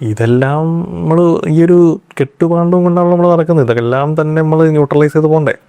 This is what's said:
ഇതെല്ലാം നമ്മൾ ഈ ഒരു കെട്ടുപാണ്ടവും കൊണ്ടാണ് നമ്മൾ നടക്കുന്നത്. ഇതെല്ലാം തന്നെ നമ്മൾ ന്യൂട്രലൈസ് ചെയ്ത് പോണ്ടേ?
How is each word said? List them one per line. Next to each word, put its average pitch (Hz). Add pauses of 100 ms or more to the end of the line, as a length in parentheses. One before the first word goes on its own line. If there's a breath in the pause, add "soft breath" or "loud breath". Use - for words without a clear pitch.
ഇതെല്ലാം 135
നമ്മൾ 170
ഈ 160
ഒരു 175 (180)
കെട്ടുപാണ്ടവും 170
കൊണ്ടാണ് 175
നമ്മൾ 175
നടക്കുന്നത്. 160
ഇതെല്ലാം 131
തന്നെ 156
നമ്മൾ 160
ന്യൂട്രലൈസ് 147
ചെയ്ത് 156
പോണ്ടേ? 151 (160)